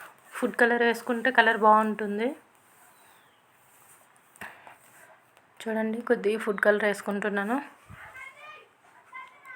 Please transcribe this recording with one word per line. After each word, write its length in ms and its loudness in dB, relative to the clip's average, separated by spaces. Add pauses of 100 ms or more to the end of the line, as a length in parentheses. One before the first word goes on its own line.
(320)
ఫుడ్ 240 -4
కలర్ 260 4
వేసుకుంటే 500 0
కలర్ 260 6
బాగుంటుంది. 760 2 (3000)
చూడండి, 680 -6
కొద్దిగా 380 0
ఫుడ్ 220 -4
కలర్ 220 4
వేసుకుంటున్నాను. 760 -2 (1900)